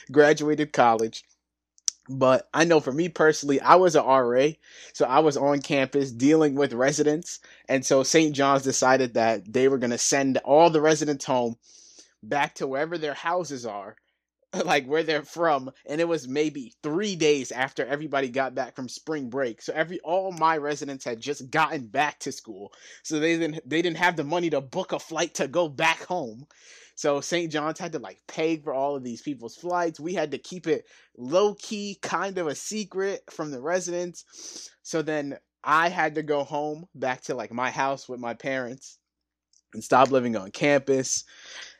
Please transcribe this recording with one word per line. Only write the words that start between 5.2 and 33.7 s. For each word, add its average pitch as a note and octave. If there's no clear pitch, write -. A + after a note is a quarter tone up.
on C#3
campus C3+
dealing C#3+
with C3+
residents, D3
and C3
so C3+
Saint D#3
John's C#3
decided C3
that A2
they B2+
were C3+
gonna A#2+
send C#3
all D#3
the D#3
residents D3+
home B2
back C#3+
to D3+
wherever D#3
their D3+
houses D3
are, G2+
<laughs> F3+
like, D3
where D#3
they're D#3
from, C#3+
and D3+
it E3+
was D3+
maybe C#3
three F#3
days D3
after C3
everybody C#3
got C3
back B2+
from B2+
spring D3
break. B2
So D#3
every, D#3+
all F#3+
my D#3+
residents C#3+
had A#2
just C3
gotten D3+
back C#3+
to C#3
school, G2+
so D#3
they E3
didn't, D#3+
they D#3
didn't E3+
have F3+
the D#3
money E3
to D3
book E3
a D3
flight D#3+
to D#3
go E3
back D#3+
home. C3+
So C#3+
Saint E3+
John's D#3+
had E3+
to, D3
like, G2+
pay D#3+
for D3
all C#3
of C3
these A#2
people's A#2
flights. E3+
We E3+
had D3+
to C3
keep E3+
it C#3
low-key, G3+
kind F#3
of E3+
a C3+
secret G3
from D3+
the B2
residents. F3